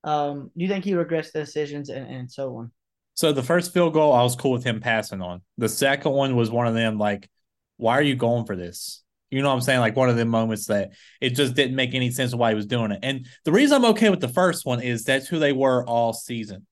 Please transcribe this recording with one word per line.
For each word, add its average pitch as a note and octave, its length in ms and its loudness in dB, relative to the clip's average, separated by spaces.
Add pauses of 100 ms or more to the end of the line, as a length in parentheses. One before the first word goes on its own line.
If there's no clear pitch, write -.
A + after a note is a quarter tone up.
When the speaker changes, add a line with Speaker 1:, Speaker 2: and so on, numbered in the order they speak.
Speaker 1:
Um, D3 540 -4
do E3+ 80 -4
you F#3 40 -2
think G3 160 -4
he G3 100 0
regrets E3 360 -2
the D#3 80 -8
decisions D3 500 -6
and, C3+ 200 -10
and B2+ 240 -12
so C3 240 -8
on? A#2 160 -14 (420)
Speaker 2:
So D#3+ 160 2
the C3+ 140 0
first E3+ 280 0
field E3+ 220 2
goal, D3+ 180 6
I B2 120 6
was B2 100 2
cool C3 160 0
with B2 140 -2
him A2+ 160 -2
passing A2 420 -2
on. F2+ 200 -10 (140)
The A#2 120 0
second C#3 420 0
one C3+ 240 2
was A#2 160 2
one A#2+ 160 0
of A2+ 80 0
them, A2+ 240 0
like, G#2 300 -2 (480)
"Why A#2+ 200 2
are D3 60 4
you C#3 140 2
going A#2+ 280 0
for G#2 120 -6
this?" - 480 -12 (260)
You C3+ 120 -2
know C#3+ 60 2
what C3 60 2
I'm B2+ 60 0
saying? B2+ 200 2
Like, A2+ 140 0
one C3 140 4
of A#2+ 80 4
them A#2 120 2
moments A2+ 380 0
that G2 260 -2 (280)
it C3 100 0
just B2+ 240 0
didn't C3 220 2
make C3 180 -2
any B2+ 160 0
sense B2 220 -2
of A#2+ 80 -6
why A#2 100 4
he G#2+ 60 2
was G#2 100 -4
doing A2 260 -2
it. G2 100 -6
And C3 240 -6 (180)
the D#3 80 0
reason C#4 240 6
I'm A#3+ 140 6
okay A3 200 4
with F3+ 100 0
the B2 80 -2
first F3+ 360 0
one B2 160 -2
is A#2+ 240 -4
that's C3+ 240 0
who E3 100 -4
they C#3+ 140 2
were B2+ 320 2
all A#2 280 0
season. G#2+ 600 -10